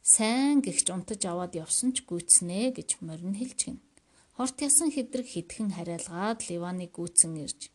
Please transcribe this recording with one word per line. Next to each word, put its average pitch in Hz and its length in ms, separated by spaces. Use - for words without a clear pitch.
сайн 262 520
гихч - 240
унтаж 185 320
аваад 175 320
явсан 170 400
ч - 80
гүйцнэ" 180 720
гэж - 140
морин 170 320
хэлж 254 200
гин. - 80
Хорт 262 320
ясан 294 240
хэдрэг 247 400
хэдхэн 202 400
харайлгаад 175 720
л 175 160
Иваныг 180 320
гүйцэн 165 480
ирж - 360